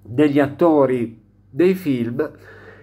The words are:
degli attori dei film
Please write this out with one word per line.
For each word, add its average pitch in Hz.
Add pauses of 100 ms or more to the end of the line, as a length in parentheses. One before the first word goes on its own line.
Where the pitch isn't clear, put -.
degli 139
attori 135 (300)
dei 175
film 131 (520)